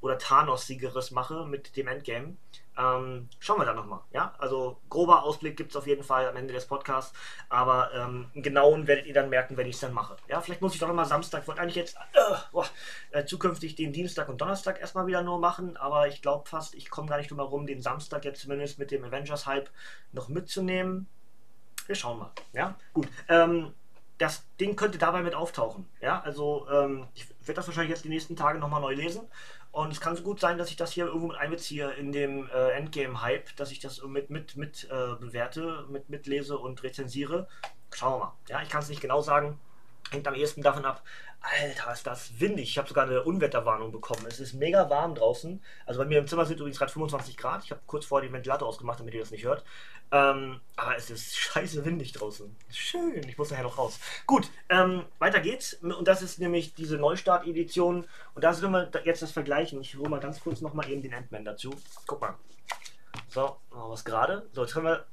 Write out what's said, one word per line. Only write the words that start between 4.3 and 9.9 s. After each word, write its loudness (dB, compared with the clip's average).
Also, -2
grober 8
Ausblick -2
gibt's -8
auf -4
jeden 4
Fall 4
am -4
Ende -6
des -4
Podcasts, -2
aber, 6
ähm, -4
einen -8
genauen 10
werdet 6
ihr -8
dann 6
merken, 2
wenn 0
ich's -6
dann -4